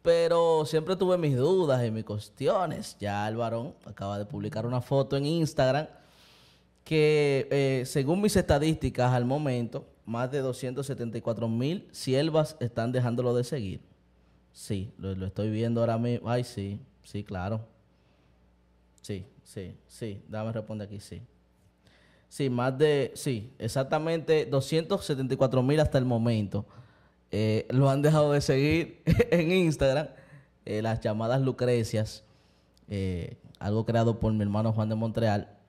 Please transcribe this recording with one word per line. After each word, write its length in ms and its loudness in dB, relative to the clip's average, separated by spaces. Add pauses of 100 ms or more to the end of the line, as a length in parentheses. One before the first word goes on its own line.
pero 640 4
siempre 320 0
tuve 220 2
mis 180 2
dudas 480 2
y 60 0
mis 140 -4
cuestiones. 920 -4
Ya 300 -4
el 80 -4
varón 380 -4 (100)
acaba 340 -8
de 60 -4
publicar 400 -6
una 160 -2
foto 360 0
en 100 -2
Instagram 600 0 (1000)
que, 680 4
eh, 340 2
según 380 0
mis 140 2
estadísticas 760 2
al 140 2
momento, 600 -2 (200)
más 240 -4
de 100 -2
doscientos 460 -4
setenta 320 -6
y 20 -8
cuatro 280 -2
mil 440 -2
siervas 680 0
están 320 -2
dejándolo 420 0
de 100 2
seguir. 380 -6 (680)
Sí, 440 -8
lo, 180 -6
lo 120 -6
estoy 240 -4
viendo 300 0
ahora 180 2
mismo. 320 -2
Ay, 140 0
sí, 360 -8 (220)
sí, 200 -10
claro. 440 -6 (1400)
Sí, 240 -8 (180)
sí, 320 -14 (100)
sí. 400 -12
Déjame 260 -6
responder 360 -8
aquí, 120 -14
sí. 200 -16 (1120)
Sí, 200 -2
más 260 0
de, 380 4
sí, 440 -6
exactamente 880 0
doscientos 600 -2
setenta 280 -2
y 40 -2
cuatro 260 2
mil 180 4
hasta 160 2
el 80 4
momento. 640 0 (640)
Eh, 400 0
lo 180 4
han 140 2
dejado 300 4
de 100 4
seguir 640 0
<laughs> 260 4
en 200 4
Instagram. 580 2 (580)
Eh, 160 -4
las 180 -2
llamadas 400 0
Lucrecias, 840 0 (640)
eh, 500 -4 (200)
algo 280 -2
creado 340 2
por 140 2
mi 80 2
hermano 320 0
Juan 160 -2
de 60 -2
Montreal. 600 -2 (120)